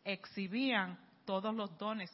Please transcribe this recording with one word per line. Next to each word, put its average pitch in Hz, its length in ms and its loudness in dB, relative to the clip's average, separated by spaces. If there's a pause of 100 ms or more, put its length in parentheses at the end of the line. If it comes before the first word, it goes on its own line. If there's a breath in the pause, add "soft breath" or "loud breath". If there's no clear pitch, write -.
exhibían 196 960 0 (240)
todos 202 320 2
los 196 220 -2
dones 208 360 -2